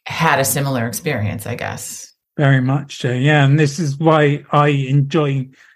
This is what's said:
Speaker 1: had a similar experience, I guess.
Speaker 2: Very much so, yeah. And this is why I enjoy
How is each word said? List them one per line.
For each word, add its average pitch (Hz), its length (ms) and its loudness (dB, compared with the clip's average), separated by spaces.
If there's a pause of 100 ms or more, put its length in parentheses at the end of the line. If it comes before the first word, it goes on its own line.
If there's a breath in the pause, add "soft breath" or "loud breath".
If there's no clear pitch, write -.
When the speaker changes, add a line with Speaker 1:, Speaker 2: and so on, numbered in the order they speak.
Speaker 1:
had 151 340 0
a 135 60 0
similar 135 420 -2
experience, 110 580 -6
I 120 100 -8
guess. - 580 -10 (240)
Speaker 2:
Very 139 240 4
much 139 380 -4
so, 123 120 -2
yeah. 143 340 2
And 139 140 4
this 143 200 0
is 143 180 -2
why 151 540 2
I 147 180 4
enjoy 139 760 0 (280 soft breath)